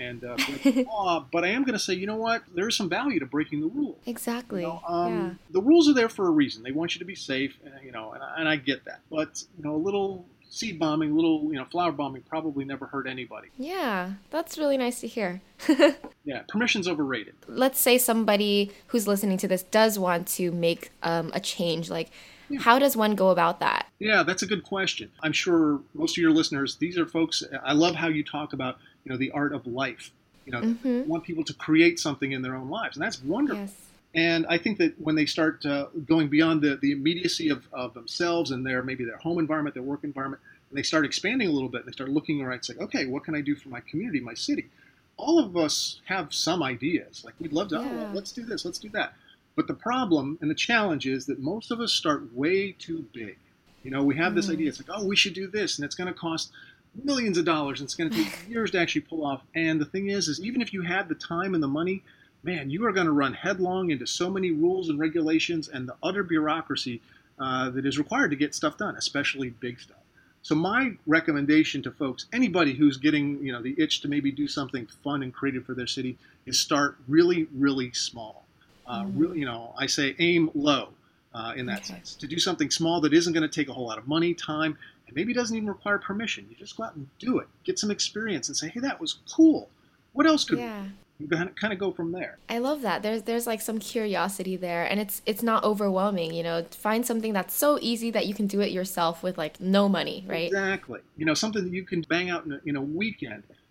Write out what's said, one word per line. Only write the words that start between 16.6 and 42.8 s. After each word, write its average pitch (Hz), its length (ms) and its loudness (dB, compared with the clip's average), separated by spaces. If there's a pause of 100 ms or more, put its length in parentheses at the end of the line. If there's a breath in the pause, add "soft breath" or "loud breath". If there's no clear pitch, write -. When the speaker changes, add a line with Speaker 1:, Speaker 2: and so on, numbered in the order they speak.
Speaker 1:
overrated. 135 460 -2 (120)
Speaker 2:
Let's 269 320 0
say 247 180 6
somebody 208 720 4 (160 loud breath)
who's 220 200 0
listening 196 300 2
to 196 100 -2
this 180 160 0
does 220 340 4
want 180 320 0
to 180 220 0
make, 170 400 0 (100)
um, 165 320 -2
a 185 60 -2
change. 165 500 -2
Like, 170 200 -4 (400 loud breath)
Speaker 1:
Yeah. 285 100 -4
Speaker 2:
how 240 200 8
does 269 180 4
one 214 180 4
go 190 140 6
about 175 320 4
that? - 260 0 (100)
Speaker 1:
Yeah, 214 260 4
that's 185 200 0
a - 20 -2
good 190 200 -2
question. 190 440 -4 (140)
I'm 156 80 0
sure 151 480 4 (140)
most 160 240 -2
of 175 40 0
your 160 100 6
listeners, 147 440 2
these 175 220 -2
are 165 80 2
folks, 165 380 0 (200)
I 131 80 0
love 160 240 6
how 165 140 0
you 151 160 0
talk 147 260 -6
about, 131 260 -6 (280 soft breath)
you 131 60 -8
know, 127 60 -4
the 135 140 -2
art 147 220 0
of 127 140 -6
life. 123 440 -6 (340)
You 131 60 -10
know, 120 100 -4
Speaker 2:
Mm-hmm. 240 460 0
Speaker 1:
want 226 160 -2
people 165 220 -4
to 143 80 -8
create 170 440 6
something 135 360 -2
in 131 80 -4
their 127 140 -4
own 131 140 -8
lives, 180 280 -6
and 151 80 -4
that's 214 180 -6
wonderful. 208 400 0
Speaker 2:
Yes. 196 120 -12 (380)
Speaker 1:
And 165 360 4
I 170 80 4
think 202 220 0
that 160 200 2
when 156 160 0
they 151 100 4
start, 156 400 0
uh, 143 220 0 (180)
going 160 220 6
beyond 156 340 4
the, 143 200 4
the 139 100 4
immediacy 165 580 0
of, 135 220 -2
of 127 220 -8
themselves 170 580 -2
and 127 140 -4
their, 127 180 -2
maybe 127 220 -4
their 113 120 -8
home 170 220 -2
environment, 151 360 0
their 127 80 -8
work 139 200 -6
environment, 139 380 -6 (280 soft breath)
and 139 80 -8
they 139 60 -4
start 156 220 2
expanding 220 420 0
a 165 40 2
little 131 180 0
bit, 120 160 -6
they 127 80 -14
start 135 160 -8
looking 147 320 0
around, 127 160 -4
it's - 120 -10
like, 123 120 -12